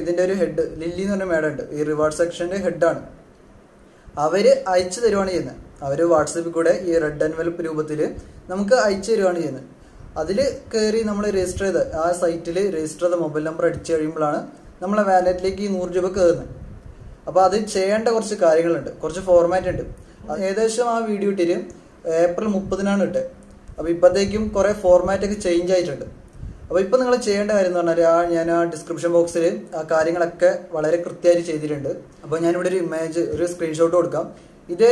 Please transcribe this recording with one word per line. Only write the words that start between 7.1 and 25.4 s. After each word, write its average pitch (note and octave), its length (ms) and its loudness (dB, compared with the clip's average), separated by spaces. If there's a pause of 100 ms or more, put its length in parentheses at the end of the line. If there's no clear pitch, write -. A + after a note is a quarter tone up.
envelope E3+ 400 -4
രൂപത്തിൽ D3+ 340 -4 (520)
നമുക്ക് G3+ 220 2 (100)
അയച്ചു G3 280 -2
തരുവാണ് F#3 300 2
ചെയ്യുന്നത്. C3 240 -8 (540)
അതിൽ F3+ 160 -2 (360)
കയറി G#3+ 360 2
നമ്മൾ G3+ 140 -2 (140)
register F3+ 280 -2
ചെയ്ത് E3+ 160 2 (220)
ആ - 20 2 (160)
സൈറ്റിൽ E3 360 -2 (180)
register D#3 300 -4
ചെയ്ത F3 180 2
mobile D3+ 260 -2
number E3+ 180 -2
അടിച്ചു - 260 -4
കഴിയുമ്പോഴാണ് D#3 460 -2 (440)
നമ്മളെ G#3 260 0
വാലറ്റിലേക്ക് F#3 560 2
ഈ G3+ 100 -4
നൂറ് F3+ 220 -4
രൂപ F#3 180 0
കയറുന്നത്. F3 320 4 (800)
അപ്പോൾ E3 200 4
അത് F#3+ 100 2 (160)
ചെയ്യേണ്ട G3+ 420 0
കുറച്ച് G#3 300 -2
കാര്യങ്ങളുണ്ട്, D#3+ 460 2 (100)
കുറച്ച് D#3 260 -6
ഫോർമാറ്റ് F3+ 460 4
ഉണ്ട്. E3 100 -6 (460)
അത് D#3 180 -6
ഏകദേശം A3 480 0
ആ - 20 0 (120)
video G3+ 240 0
ഇട്ടിട്ട് F3 240 0 (640)
ഏപ്രിൽ F3+ 320 0
മുപ്പതിനാണ് G3 540 0
ഇട്ടത്. - 120 -2 (560)
അപ്പോൾ D#3+ 160 -4
ഇപ്പോഴത്തേക്കും G3 500 2 (120)
കുറേ G3 160 4 (100)
ഫോർമാറ്റൊക്കെ G3 640 4